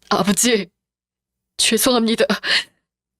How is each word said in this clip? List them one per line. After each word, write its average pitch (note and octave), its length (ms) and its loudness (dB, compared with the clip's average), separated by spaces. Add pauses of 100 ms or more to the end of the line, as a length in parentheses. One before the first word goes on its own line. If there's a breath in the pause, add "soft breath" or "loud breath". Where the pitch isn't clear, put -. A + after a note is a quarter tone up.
아버지, G3+ 600 0 (880)
죄송합니다. A3+ 680 0 (960 loud breath)